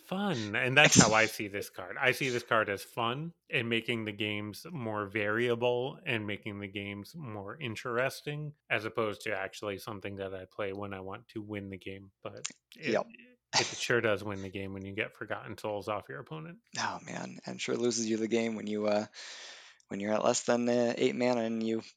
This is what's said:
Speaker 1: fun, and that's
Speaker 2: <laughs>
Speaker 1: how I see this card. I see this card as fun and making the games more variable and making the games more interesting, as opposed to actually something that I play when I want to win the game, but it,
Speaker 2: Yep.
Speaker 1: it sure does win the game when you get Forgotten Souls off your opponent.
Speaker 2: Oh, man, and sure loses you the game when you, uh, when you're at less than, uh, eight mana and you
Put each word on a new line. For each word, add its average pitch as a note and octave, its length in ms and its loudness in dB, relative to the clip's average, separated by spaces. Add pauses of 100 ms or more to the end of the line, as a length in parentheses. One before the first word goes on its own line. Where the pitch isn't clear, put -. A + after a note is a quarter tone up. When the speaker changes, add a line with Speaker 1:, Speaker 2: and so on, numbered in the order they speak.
Speaker 1:
fun, D3+ 480 -2
and B2+ 220 4
that's D3+ 180 10
Speaker 2:
<laughs> B2+ 60 12
Speaker 1:
how A2 120 10
I A2 120 8
see G#2+ 240 -4
this G2 200 -6
card. G2 300 -10
I C3 140 4
see C3+ 160 0
this A#2+ 140 0
card G#2+ 260 4
as G2 120 0
fun C3 520 -2 (160)
and B2 180 0
making A2+ 380 0
the G#2+ 80 -4
games G#2 580 -4
more A2 360 -2
variable A#2+ 1000 0
and A2+ 200 0
making G2+ 340 -6
the G2+ 100 -6
games G2+ 440 -8
more A2 460 -10
interesting, C3+ 920 -4 (160)
as A2 160 0
opposed A2 380 -2
to G#2+ 140 -2
actually F#2+ 420 -4
something G2+ 360 -8
that G2 180 -6
I F#2 120 -10
play G2 260 -6
when G2+ 220 -6
I F#2+ 80 -8
want G2 280 -10
to A2 120 -8
win G#2 280 -6
the F#2+ 80 -10
game, G2 340 -12 (120)
but G#2+ 240 -12 (300)
it, D#3 160 -4
Speaker 2:
Yep. G#3 120 2 (540)
Speaker 1:
it A#2+ 60 4 (120)
sure A#2+ 220 2
does G#2+ 240 2
win G2+ 180 -6
the F#2+ 80 -8
game G2 220 -6
when G2 140 -8
you G2 100 -8
get A2+ 180 -2
Forgotten G#2 440 -8
Souls G#2 320 -4
off G#2 180 -2
your C3+ 120 -10
opponent. D#3 400 -12 (200)
Speaker 2:
Oh, G2 260 -4
man, - 400 -8
and B2 140 -8
sure C3 160 -2
loses A#2 340 2
you A2+ 60 4
the A2 140 0
game A2+ 260 2
when G#2 120 -6
you, G#2+ 200 0
uh, G#2 200 2 (840)
when G2+ 100 -6
you're G#2 140 0
at G#2+ 100 2
less A#2+ 200 4
than, A#2+ 260 2
uh, A#2+ 280 4
eight B2+ 200 2
mana B2 240 4
and A2+ 200 0
you A2+ 200 0 (160)